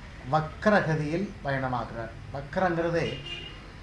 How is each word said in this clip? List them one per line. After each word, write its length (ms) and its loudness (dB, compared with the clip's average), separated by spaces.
வக்ரகதியில் 960 4
பயணமாகிறார். 680 -2
வக்ரங்கிறது 680 2